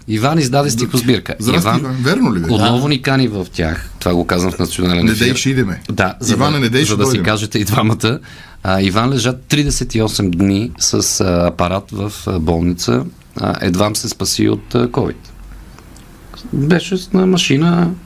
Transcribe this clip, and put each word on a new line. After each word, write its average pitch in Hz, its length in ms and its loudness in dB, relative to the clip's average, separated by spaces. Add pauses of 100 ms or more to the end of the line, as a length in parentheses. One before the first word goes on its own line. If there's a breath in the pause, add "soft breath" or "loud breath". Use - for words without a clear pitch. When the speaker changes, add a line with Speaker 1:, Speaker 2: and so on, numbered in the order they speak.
Speaker 1:
Иван 123 300 2
издаде 139 320 2
стихосбирка. 117 680 0
Speaker 2:
Здрасти, 127 300 0
Speaker 1:
Иван 117 120 2
Speaker 2:
Иван. 131 220 -4
Верно 165 320 2
ли, 87 60 0
бе? 82 120 -2
Speaker 1:
отново 120 300 2
Speaker 3:
Да. 147 60 0
Speaker 1:
ни 143 140 0
кани 131 260 2
в 98 240 -4
тях. 78 460 -4
Това 87 160 0
го 87 120 2
казвам 90 260 0
в - 60 -6
национален 90 480 0
Speaker 2:
Не 110 60 4
Speaker 1:
ефир. 110 120 0
Speaker 2:
дей, 123 100 2
ще 131 160 0
идеме. 113 400 0
Speaker 1:
Да, 98 300 0
за 113 120 0
Speaker 2:
Иване, 135 240 2
Speaker 1:
да, 139 40 0
Speaker 2:
не 120 80 2
дей, 120 120 2
Speaker 1:
за - 60 2
Speaker 2:
ще 104 100 0
Speaker 1:
да 104 80 2
си 101 40 2
Speaker 2:
дойдем. 101 160 0
Speaker 1:
кажете 107 340 -2
и 104 60 0
двамата. 110 540 0 (440 loud breath)
А, 95 200 2
Иван 107 280 2
лежа 127 280 0
тридесет 143 560 0
и 110 80 2
осем 104 280 0
дни 98 480 2
с, - 420 0
а, 87 260 2
апарат 90 460 0
в, 104 200 -6 (140)
а, 98 120 -2
болница. 87 680 0 (320)
А, 101 240 -2
едвам 101 360 0
се 117 120 -6
спаси 104 400 -2
от, 107 260 -2
а, 123 140 2
covid. 120 260 -2 (1400)
Беше 165 460 0
с-, - 140 -10
на 185 140 4
машина, 175 640 2 (160)